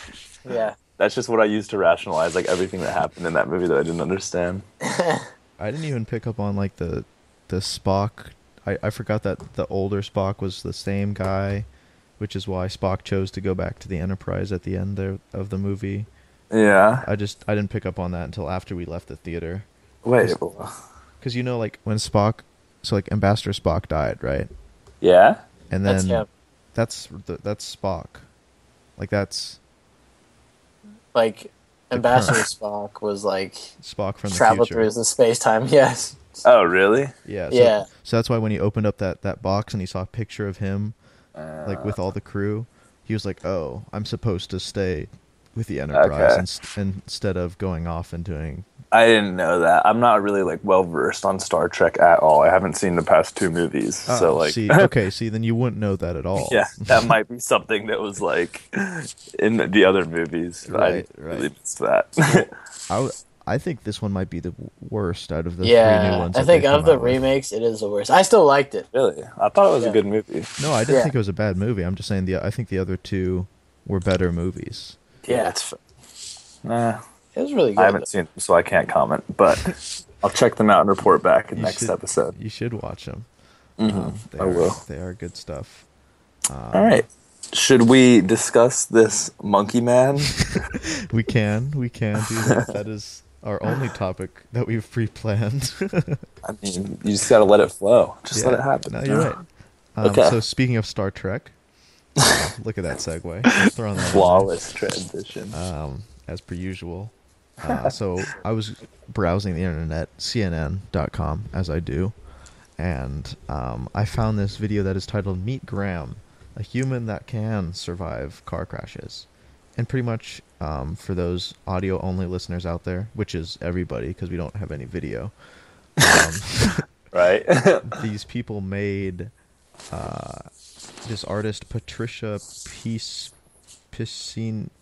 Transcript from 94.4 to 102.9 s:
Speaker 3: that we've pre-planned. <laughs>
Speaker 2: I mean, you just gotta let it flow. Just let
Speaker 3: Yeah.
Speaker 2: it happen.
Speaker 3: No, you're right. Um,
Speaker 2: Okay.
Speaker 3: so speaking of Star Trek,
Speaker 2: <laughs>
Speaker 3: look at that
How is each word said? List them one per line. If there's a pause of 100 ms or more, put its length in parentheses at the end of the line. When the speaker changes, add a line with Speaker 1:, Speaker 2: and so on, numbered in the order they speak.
Speaker 3:
that
we've
pre-planned.
<laughs> (260)
Speaker 2:
I (100)
mean,
you
just
gotta
let
it
flow.
Just
let
Speaker 3:
Yeah.
Speaker 2:
it
happen.
Speaker 3:
No,
you're
right. (600)
Um,
Speaker 2:
Okay.
Speaker 3:
so
speaking
of
Star
Trek, (640)
Speaker 2:
<laughs> (480)
Speaker 3:
look
at
that